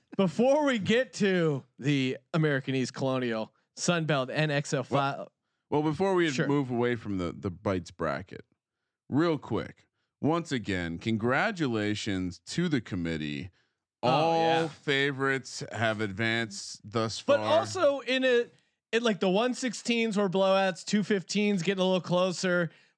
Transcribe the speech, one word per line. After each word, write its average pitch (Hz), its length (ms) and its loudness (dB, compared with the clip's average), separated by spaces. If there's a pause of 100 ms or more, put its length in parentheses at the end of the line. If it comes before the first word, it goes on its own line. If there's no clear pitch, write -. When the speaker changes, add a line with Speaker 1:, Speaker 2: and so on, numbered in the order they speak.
(180)
Speaker 1:
before 254 480 4
we 254 140 4
get 226 360 2
to 170 480 2 (160)
the 131 380 0 (160)
American 143 420 0
East, 127 180 -2
Colonial, 127 580 -2 (240)
Sun 170 300 0
Belt, 135 260 0
and 151 200 0
X 143 220 -2
F 131 180 -2
L. - 60 2
Speaker 2:
Well, 139 340 -2 (380)
well, 147 140 2
before 165 320 0
we 170 140 4
Speaker 1:
Sure. 143 180 0
Speaker 2:
move 139 240 0
away 120 240 2
from 104 220 -4
the, 87 200 -2
the 101 140 -6
Bites 92 400 -4
bracket, 78 540 -6 (640)
real 151 280 2
quick, - 500 -6 (340)
once 160 300 0
again, 92 460 -2 (540)
congratulations 107 960 -2
to 170 220 -2
the 135 120 0
committee. 82 680 -6 (540)
Speaker 1:
Oh, 120 60 2
Speaker 2:
All 165 540 2
Speaker 1:
yeah. 160 40 -2
Speaker 2:
favorites 139 1040 -2
have 110 300 0
advanced 110 840 -4
thus 113 380 -4
Speaker 1:
But 277 160 4
Speaker 2:
far. 254 220 2
Speaker 1:
also 294 400 0
in 254 240 -2
a, 240 220 2 (460)
in, 233 120 0
like, 214 160 2
the 196 100 2
one 233 240 2
sixteens 233 640 -2
were 202 120 2
blowouts, 190 560 2
two 208 180 2
fifteens 202 580 0
getting 190 200 0
a 185 40 4
little 185 160 2
closer. 180 720 0 (260)